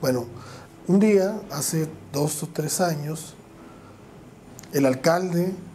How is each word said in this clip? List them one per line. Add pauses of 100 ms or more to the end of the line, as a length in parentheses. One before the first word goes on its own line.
Bueno, (600)
un
día, (100)
hace (240)
dos
o
tres
años, (1400)
el
alcalde, (220)